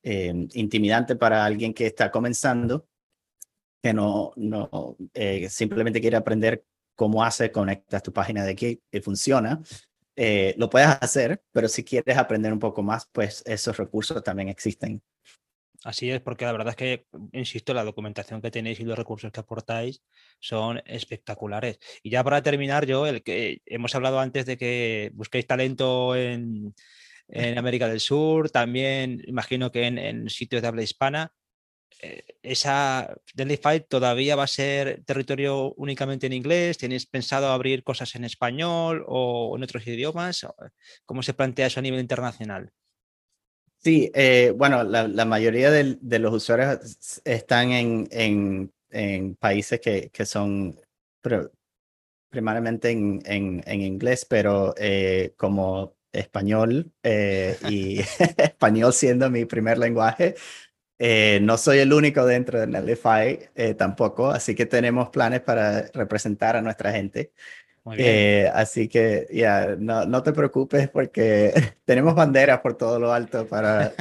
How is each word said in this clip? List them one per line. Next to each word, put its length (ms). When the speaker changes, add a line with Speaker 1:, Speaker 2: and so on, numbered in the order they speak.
Speaker 1:
em, 520
intimidante 600
para 280
alguien 300
que 120
está 240
comenzando, 760
que 100
no, 440
no, 600
eh, 340
simplemente 520
quiere 160
aprender 480
cómo 280
hace, 280
conectas 500
tu 100
página 320
de 80
aquí 380
y 100
funciona. 600
Eh, 420
lo 100
puedes 200
hacer, 420
pero 160
si 160
quieres 320
aprender 360
un 60
poco 240
más, 300
pues 340
esos 300
recursos 460
también 260
existen. 520
Speaker 2:
Así 260
es, 100
porque 240
la 80
verdad 180
es 60
que, 300
insisto, 400
la 120
documentación 580
que 80
tenéis 300
y 40
los 140
recursos 320
que 80
aportáis 640
son 440
espectaculares. 920
Y 80
ya 140
para 180
terminar, 420
yo, 220
el 160
que 420
hemos 300
hablado 240
antes 260
de 140
que 560
busquéis 320
talento 720
en, 580
en 300
América 300
del 120
Sur, 500
también 760
imagino 440
que 140
en, 140
en 300
sitios 340
de 60
habla 140
hispana, 500
eh, 240
esa 760
Netlify 440
todavía 560
va 80
a 40
ser 560
territorio 720
únicamente 520
en 60
inglés. 460
¿Tenéis 280
pensado 420
abrir 360
cosas 320
en 80
español 800
o 500
en 60
otros 240
idiomas? 580
¿Cómo 160
se 120
plantea 340
eso 120
a 20
nivel 180
internacional? 720
Speaker 1:
Sí, 340
eh, 420
bueno, 260
la, 240
la 180
mayoría 460
del, 300
de 180
los 160
usuarios 480
s-, 420
están 460
en, 400
en, 640
en 460
países 440
que, 300
que 160
son 520
pri-, 280
primariamente 640
en, 340
en, 400
en 180
inglés, 460
pero, 480
eh, 600
como 600
español, 800
eh, 520
y 320
<laughs> 380
español 540
siendo 380
mi 140
primer 340
lenguaje, 560
eh, 440
no 140
soy 220
el 140
único 340
dentro 320
de 80
Netlify, 880
eh, 200
tampoco, 560
así 260
que 100
tenemos 440
planes 300
para 420
representar 600
a 60
nuestra 280
gente. 420
Speaker 2:
Muy 120
bien. 140
Speaker 1:
Eh, 420
así 360
que, 440
ya, 460
no, 260
no 180
te 100
preocupes 580
porque 640
<laughs> 320
tenemos 280
banderas 460
por 160
todo 220
lo 140
alto 340
para, 540